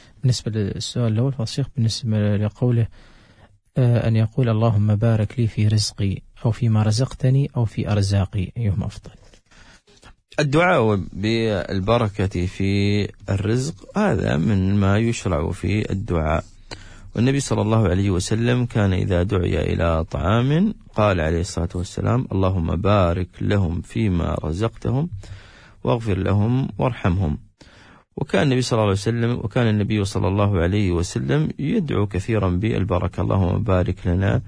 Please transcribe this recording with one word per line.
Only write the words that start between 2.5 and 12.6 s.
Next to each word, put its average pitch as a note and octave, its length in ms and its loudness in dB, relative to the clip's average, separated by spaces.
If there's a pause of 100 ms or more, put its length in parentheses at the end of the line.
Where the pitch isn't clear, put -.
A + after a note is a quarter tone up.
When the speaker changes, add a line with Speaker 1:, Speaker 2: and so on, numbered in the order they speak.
Speaker 1:
آه، A#2+ 300 2
أن A2+ 80 2
يقول: A2+ 340 2
"اللهم G#2+ 460 2
بارك A2 440 0
لي A#2 80 2
في G#2+ 200 0
رزقي"، G#2 500 0 (280)
أو A2+ 60 2
"فيما A2 320 2
رزقتني"، C3 720 2
أو A#2+ 80 2
"في - 260 -4
أرزاقي"، G2 640 0
أيهما G#2 280 -2
أفضل؟ - 260 -12 (1300)
Speaker 2:
الدعاء D3 560 4 (180)
بالبركة G2+ 1300 0
في G2+ 560 0 (280)